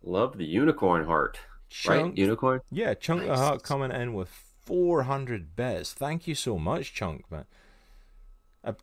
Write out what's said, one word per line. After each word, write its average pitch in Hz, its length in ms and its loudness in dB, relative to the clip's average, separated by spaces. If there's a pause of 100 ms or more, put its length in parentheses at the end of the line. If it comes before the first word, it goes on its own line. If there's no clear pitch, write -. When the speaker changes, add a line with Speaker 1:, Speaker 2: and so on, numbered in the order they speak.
Speaker 1:
Love 104 360 0
the 87 60 -4
unicorn 87 640 4
heart. 78 320 2 (320)
Speaker 2:
Chunk, - 400 2
Speaker 1:
Right? - 80 -4
Unicorn? 117 420 2 (100)
Speaker 2:
yeah, 151 240 -2
Chunk 165 280 -2
the - 60 -4
Speaker 1:
Nice. 135 100 2
Speaker 2:
Heart 135 240 2
coming 139 280 -2
in 120 240 -4
with 92 140 -4 (360)
four 175 400 2
hundred 123 520 -4
bits. 117 360 -4
Thank 156 360 -6
you 156 60 -4
so 110 240 -2
much, 104 360 -4
Chunk. 82 340 -6
But, 80 180 -10 (1200)
uh, 113 80 -4 (100)